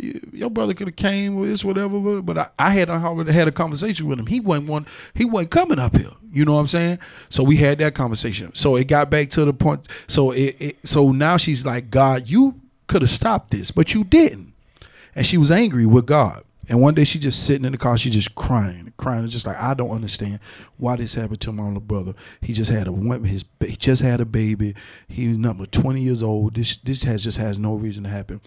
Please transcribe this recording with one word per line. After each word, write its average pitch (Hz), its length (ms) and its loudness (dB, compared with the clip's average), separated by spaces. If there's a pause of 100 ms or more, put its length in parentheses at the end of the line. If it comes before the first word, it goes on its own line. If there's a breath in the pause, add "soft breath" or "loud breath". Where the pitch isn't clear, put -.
y-, - 140 -8 (180)
your 226 160 -6
brother 220 260 -2
coulda 180 180 -8
came 202 420 -2
with 196 160 -4
this, 202 140 -4
whatever." 196 340 -2
But, 202 240 -2
but 170 160 -4
I, 156 80 -4 (120)
I 160 120 2
had 190 180 2
already 165 440 -2
had 160 160 6
a 151 40 0
conversation 160 540 -4
with 139 120 -2
him. 113 80 -6
He 220 140 0
wasn't 151 280 -2
one, 151 180 -4 (280 loud breath)
he 233 100 0
wasn't 208 260 -2
coming 339 280 2
up 127 180 0
here. - 140 0 (220)
You 147 120 4
know 151 100 4
what 147 60 4
I'm 147 80 0
saying? 170 300 0 (300 loud breath)
So - 140 -2
we 143 140 6
had 147 220 4
that 151 160 0
conversation. 113 600 -4
So 139 220 2
it 131 100 2
got 147 240 2
back 147 200 0
to 156 140 2
the 143 80 2
point. 143 340 0 (200 loud breath)
So 135 240 2
it, 135 300 -2
it, 147 160 -8 (120)
so 143 240 6
now 151 240 2
she's 143 300 0
like, 123 240 -6
"God, 131 380 2
you 254 260 4 (320)
coulda 143 220 2
stopped - 420 0
this, - 220 -4
but 165 200 2
you 214 120 0
didn't." 302 480 4 (640 soft breath)
And - 120 0
she 180 100 2
was 151 140 6
angry 170 340 4
with 113 220 6
God. 139 360 2 (280)
And 120 100 4
one 147 140 6
day 151 100 4
she 160 140 0
just 143 280 -2
sitting 139 200 0
in 131 60 -2
the 117 60 -8
car, 120 200 0
she 123 120 0
just 104 260 0
crying, 95 600 -2
crying, 117 320 -4
just 117 180 -6
like, - 140 -8
"I 127 140 -2
don't 123 160 -4
understand 104 480 -6 (400 loud breath)
why 123 180 -2
this 120 180 -6
happened 110 260 -6
to 113 120 -6
my 107 120 -6
little 101 160 -6
brother. 101 340 -6 (260 loud breath)
He - 140 -6
just 110 160 -2
had 107 160 0
a 90 60 -6
one, 110 320 -4
his, 95 200 -4 (160)
he - 160 -6
just 131 240 2
had 123 200 0
a 120 40 0
baby. 107 500 -2 (340 loud breath)
He 123 200 -4
was 117 80 0
number 107 300 -4
twenty 135 340 0
years 127 220 0
old. 107 320 -2
This, 117 220 -4
this 131 260 -6
has, 110 220 -2
just 113 140 -4
has 107 200 -4
no 107 160 -2
reason 104 300 -8
to 98 60 -8
happen." 101 360 -10